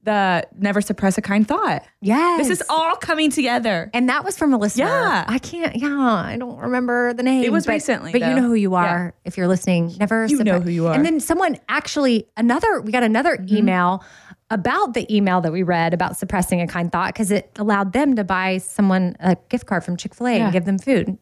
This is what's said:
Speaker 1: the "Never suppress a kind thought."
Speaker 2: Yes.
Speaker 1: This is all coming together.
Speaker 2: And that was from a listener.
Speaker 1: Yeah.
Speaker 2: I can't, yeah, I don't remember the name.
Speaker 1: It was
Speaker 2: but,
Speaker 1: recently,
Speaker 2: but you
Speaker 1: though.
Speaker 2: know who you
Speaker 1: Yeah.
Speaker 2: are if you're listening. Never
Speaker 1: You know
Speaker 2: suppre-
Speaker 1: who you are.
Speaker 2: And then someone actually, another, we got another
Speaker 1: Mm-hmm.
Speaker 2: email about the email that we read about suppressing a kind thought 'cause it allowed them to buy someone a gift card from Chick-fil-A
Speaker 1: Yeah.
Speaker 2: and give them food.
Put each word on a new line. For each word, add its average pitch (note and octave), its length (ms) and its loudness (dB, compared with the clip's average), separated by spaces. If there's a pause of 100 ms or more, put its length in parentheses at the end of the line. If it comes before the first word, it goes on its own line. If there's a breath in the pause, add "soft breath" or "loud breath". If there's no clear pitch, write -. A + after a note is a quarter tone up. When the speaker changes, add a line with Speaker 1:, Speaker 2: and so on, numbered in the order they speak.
Speaker 1:
the G3 420 2 (100)
"Never G3+ 240 0
suppress G3 380 0
a G#3+ 40 -4
kind G#3+ 240 2
thought." D#4 360 -2 (180)
Speaker 2:
Yes. D#4+ 380 2
Speaker 1:
This C#4 120 0 (100)
is - 80 -8
all D#4+ 280 0
coming D#4 340 0
together. A#3 640 -2
Speaker 2:
And B3 160 2
that C#4 160 -2
was G4 140 -6
from D4 160 2
a - 20 2
listener. G#3+ 300 0
Speaker 1:
Yeah. G#4+ 400 0
Speaker 2:
I B3 120 -2
can't, E4+ 380 -6
yeah, C4 120 -2 (100)
I A#3 400 0
don't B3 200 -10
remember A#3+ 540 0
the A#3+ 120 -4
name. C4 200 2
Speaker 1:
It A#3 80 2
was - 140 2
Speaker 2:
but, A3+ 60 0
Speaker 1:
recently, A#3+ 400 -4
Speaker 2:
but B3 80 2
you - 80 0
Speaker 1:
though. B3+ 80 2
Speaker 2:
know C4 120 2
who A#3 60 2
you G3+ 180 2
Speaker 1:
Yeah. F#3 120 2
Speaker 2:
are F3 300 -2 (100)
if F3+ 120 -8
you're F3+ 120 0
listening. F3 500 0
Never A3 280 0
Speaker 1:
You C4 180 2
know F3+ 160 2
Speaker 2:
suppre- - 40 -2
Speaker 1:
who F3 60 -2
you E3 160 0
are. E3 80 2
Speaker 2:
And C#4 100 2
then E4 160 2
someone E4 380 0 (100)
actually, C4+ 580 0 (100)
another, B3+ 440 2
we G#3+ 120 -6
got B3 100 2
another A#3 340 2
Speaker 1:
Mm-hmm. F#3 200 0
Speaker 2:
email F#3 480 2 (460 loud breath)
about A#3+ 440 0
the A3 200 -4
email F#3+ 260 4
that E3 120 -2
we F#3 100 -2
read E3 300 0
about E3+ 240 -4
suppressing F3+ 440 -2
a E3+ 60 -2
kind F3 240 -4
thought F3+ 240 -2
'cause G3+ 160 -2
it G3 280 -2
allowed G3+ 340 0
them C4+ 240 2
to G#3 80 0
buy F#3 340 -2
someone F#3 640 0
a F3 160 2 (120)
gift - 180 -4
card F3 180 -2
from F3 120 -4
Chick-fil-A A#3+ 400 -4
Speaker 1:
Yeah. A3+ 80 2
Speaker 2:
and G3 80 2
give F3 120 2
them G3 140 0
food. G3+ 440 0